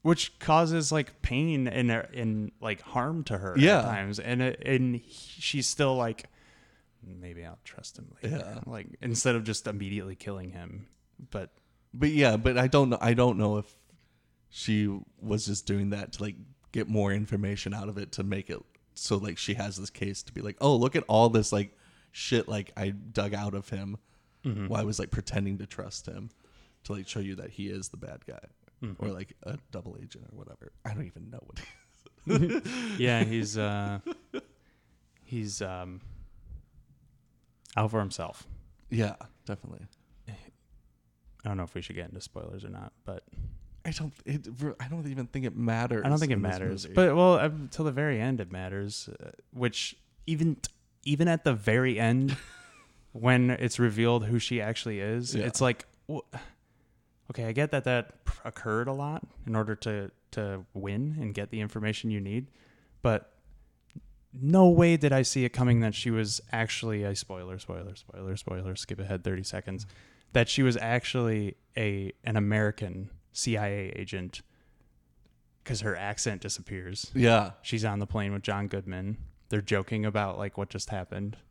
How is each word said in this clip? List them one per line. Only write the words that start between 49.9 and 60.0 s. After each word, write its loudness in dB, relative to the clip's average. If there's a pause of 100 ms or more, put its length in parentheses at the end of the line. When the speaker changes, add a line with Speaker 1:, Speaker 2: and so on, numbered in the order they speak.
Speaker 1:
even, 2 (480)
even 4
at 2
the 6
very 2
end, 4 (400)
Speaker 2:
<laughs> -20
Speaker 1:
when 4
it's -2
revealed 4
who 2
she -2
actually -4
is, -4
Speaker 2:
Yeah. 0
Speaker 1:
it's 0
like, 2 (260)
wh-, -6 (1120)
okay, -4
I -2
get 0
that -2
that 0
pr-, -4
occurred -2
a -2
lot -4 (240)
in -2
order 0
to, -4 (200)